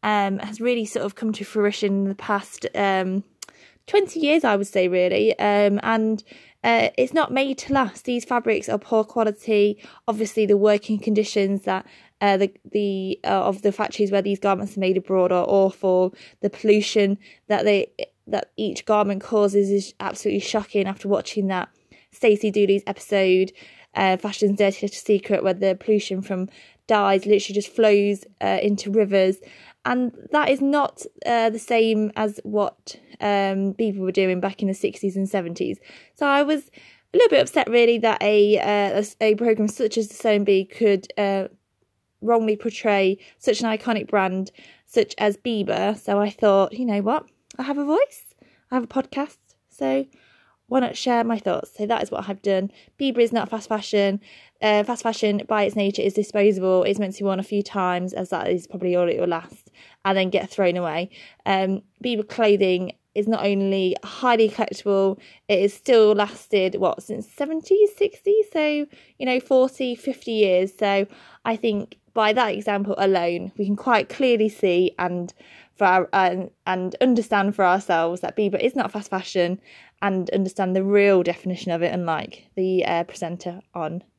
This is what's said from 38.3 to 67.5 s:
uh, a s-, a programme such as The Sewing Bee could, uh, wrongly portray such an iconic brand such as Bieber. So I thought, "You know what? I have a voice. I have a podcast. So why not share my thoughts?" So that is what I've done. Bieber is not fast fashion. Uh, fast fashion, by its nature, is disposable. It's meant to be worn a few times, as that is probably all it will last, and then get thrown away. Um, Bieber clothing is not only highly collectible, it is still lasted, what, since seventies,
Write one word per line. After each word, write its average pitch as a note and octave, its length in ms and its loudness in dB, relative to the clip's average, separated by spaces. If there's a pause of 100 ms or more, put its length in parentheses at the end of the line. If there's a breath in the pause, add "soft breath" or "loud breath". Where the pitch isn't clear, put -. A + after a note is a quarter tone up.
uh, - 40 -2
a G3+ 360 0
s-, G#3 200 -6
a G#3+ 160 2
programme A3 320 0
such G#3+ 300 -2
as A3 100 -2
The - 60 -18
Sewing G#3 320 0
Bee G3 180 2
could, G3 440 0 (100)
uh, G3 320 -2 (720)
wrongly A3 340 2
portray G3+ 600 0 (200 loud breath)
such G#3+ 220 0
an A#3 80 -2
iconic G#3+ 400 -4
brand F#3+ 440 -2 (340 loud breath)
such - 320 0
as G#3 180 0
Bieber. G#3 640 -2
So G3+ 180 -2
I G#3 120 0
thought, G3 420 2
"You A#3+ 140 -6
know G3+ 160 -2
what? A#3+ 260 -2 (320)
I C4 40 -6
have C#4 140 -4
a C#4+ 60 -4
voice. F#4+ 500 -2 (380 soft breath)
I B3 40 -4
have B3 100 -2
a - 20 -16
podcast. C4+ 500 -6 (320)
So C4+ 360 -2 (600 soft breath)
why B3+ 120 0
not B3 160 -2
share A#3 300 0
my A3+ 120 -2
thoughts?" F#3 380 -4
So G#3 100 -6
that A3 160 -2
is G#3 80 -6
what G3 200 -8
I've G3 120 -8
done. G3 300 0 (260 soft breath)
Bieber C4 220 -2
is A#3 140 2
not A3+ 160 -2
fast A3 180 -8
fashion. G3+ 540 0 (400 loud breath)
Uh, G#3 220 4
fast A#3 200 -4
fashion, G#3+ 420 -2
by G#3+ 180 0
its G3+ 120 -2
nature, G3+ 260 0
is G3 120 0
disposable. F#3+ 720 2
It's G3 140 0
meant G3 180 -4
to - 80 -8
be - 20 -2
worn F#3+ 160 -2
a - 20 -6
few G3+ 180 -4
times, F3+ 520 -4
as F3+ 160 -6
that - 200 -4
is F3+ 180 -2
probably F3+ 280 -4
all F3 140 2
it - 100 -2
will F3 80 -2
last, E3+ 420 -8 (360 soft breath)
and G3 120 2
then F#3 120 0
get F#3+ 200 -2
thrown F3+ 280 0
away. F3 320 -6 (360 loud breath)
Um, F#3+ 360 -2 (200)
Bieber A3 260 -4
clothing F#3+ 640 2 (200)
is G#3 140 -2
not - 180 -2
only G3 500 0 (100)
highly A3+ 440 2
collectible, G3 720 -2 (300 loud breath)
it G3+ 100 4
is G3+ 140 2
still A3 400 4
lasted, G3+ 640 0
what, F#3+ 280 -2
since - 260 -12
seventies, D#4+ 680 0